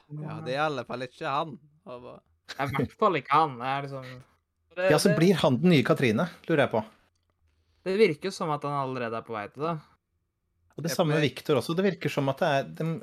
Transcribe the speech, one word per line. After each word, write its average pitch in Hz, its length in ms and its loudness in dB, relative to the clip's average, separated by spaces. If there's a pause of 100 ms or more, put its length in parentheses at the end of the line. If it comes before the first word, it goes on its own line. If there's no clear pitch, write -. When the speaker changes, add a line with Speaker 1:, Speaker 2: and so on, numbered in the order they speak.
Speaker 1:
som 147 160 -12
Speaker 2:
Ja, 151 60 -10
Speaker 1:
han 110 160 -10
Speaker 2:
det 127 100 -6
er 135 40 -4
i 151 80 0
alle 135 180 -4
fall 123 180 -10
ikke 143 240 -10
han. 151 320 -4 (280)
Og 123 160 -14
bare 123 180 -18 (280)
Speaker 1:
Det - 100 -18
er 135 80 -4
i 131 100 -6
hvert 139 220 -4
fall 208 180 2
ikke 135 140 -6
han. 147 280 2
Det 120 80 -8
er 139 160 -4
liksom, 135 220 -12 (720)
det, 185 140 2
Speaker 3:
Ja, 156 80 6
så - 100 4
Speaker 1:
det 156 100 4
Speaker 3:
blir 175 160 6
han 143 260 2
den 175 100 4
nye 143 140 6
Katrine, 139 420 2 (220)
lurer 147 180 2
jeg - 40 -2
på. 110 140 -2 (1040)
Speaker 1:
Det 190 120 -2
virker 180 260 4
jo 185 60 -4
som 180 200 -4
at 147 120 -2
han 143 100 -4
allerede 131 440 -4
er 113 60 -8
på 117 100 -12
vei 104 160 -8
til 131 140 -12
det. 160 140 -2 (1000)
Speaker 3:
Og 143 40 -8
det 165 80 -4
Speaker 2:
Jeg - 60 -6
Speaker 3:
samme 175 180 2
med 156 60 2
Speaker 2:
ble 151 80 4
Speaker 3:
Victor - 280 0
også. 123 200 0
Det 190 100 0
virker 170 240 -2
som 139 180 0
at 135 100 -2
det 180 100 0
er, 139 160 2
de, 160 200 -10 (180)